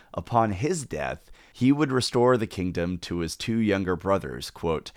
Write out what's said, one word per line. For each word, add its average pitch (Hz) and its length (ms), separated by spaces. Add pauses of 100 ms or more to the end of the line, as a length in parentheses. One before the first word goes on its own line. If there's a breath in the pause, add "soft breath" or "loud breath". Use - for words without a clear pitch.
(120 soft breath)
upon 113 400
his 143 320
death, 71 460 (240 soft breath)
he 131 180
would 143 180
restore 123 460
the 110 100
kingdom 90 520
to 85 220
his 82 140
two 113 220
younger 98 400
brothers, 85 540
quote, - 460